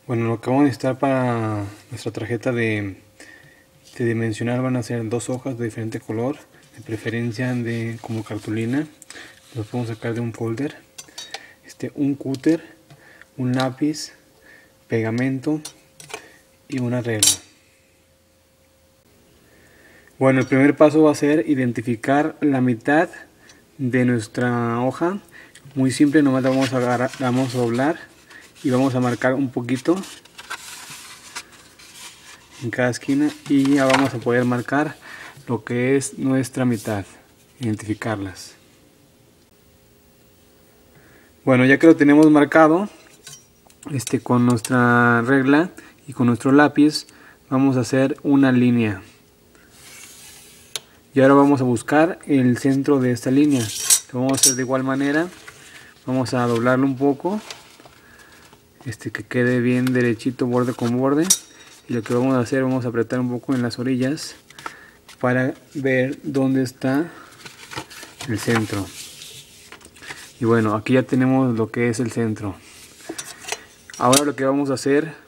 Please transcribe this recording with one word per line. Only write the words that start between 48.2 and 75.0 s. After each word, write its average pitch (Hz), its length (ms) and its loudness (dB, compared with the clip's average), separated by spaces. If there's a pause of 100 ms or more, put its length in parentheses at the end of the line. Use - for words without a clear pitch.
una 139 300 4
línea. 120 500 2 (2250)
Y 131 60 6
ahora 135 120 8
vamos 143 280 6
a - 20 0
buscar 143 640 0
el 123 320 2
centro 139 400 2
de 127 120 0
esta 120 200 -2
línea. 139 340 4 (480)
Lo 123 60 -4
vamos 131 140 0
a - 20 0
hacer - 180 2
de 123 80 -4
igual 131 220 -2
manera. 139 440 0 (800)
Vamos 131 300 -2
a 123 100 0
doblarlo 123 400 2
un 135 100 0
poco. 143 460 -2 (1400)
Este, 113 260 -10
que - 120 -18
quede 123 360 0
bien 123 340 0
derechito, 123 540 -2
borde 123 260 0
con 120 240 -2
borde. 143 300 2 (600)
Y 123 60 -6
lo 120 80 -2
que 120 140 -4
vamos 131 180 2
a 127 60 2
hacer, 135 240 0
vamos 131 220 -2
a - 20 -4
apretar 117 320 -4
un 123 100 -2
poco 123 240 -6
en 123 80 -2
las 120 160 -4
orillas 131 580 -4 (840)
para 127 340 0 (220)
ver 131 480 0
dónde 135 400 0
está 139 480 -2 (1160)
el 107 120 -4
centro. 107 460 -2 (1500)
Y 120 60 -2
bueno, 110 280 2
aquí 107 200 -2
ya 127 100 4
tenemos 131 520 2
lo 110 140 -2
que 120 200 -2
es 113 100 -4
el 113 120 -2
centro. 107 440 -4 (1400)
Ahora 135 260 4
lo 139 100 -2
que 135 100 -4
vamos 139 260 0
a - 20 0
hacer 147 400 -2 (140)